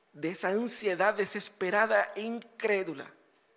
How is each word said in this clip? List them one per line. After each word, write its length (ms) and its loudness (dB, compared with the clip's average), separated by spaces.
de 180 -4
esa 180 -2
ansiedad 640 2
desesperada 1040 0
e 60 -6
incrédula. 840 -4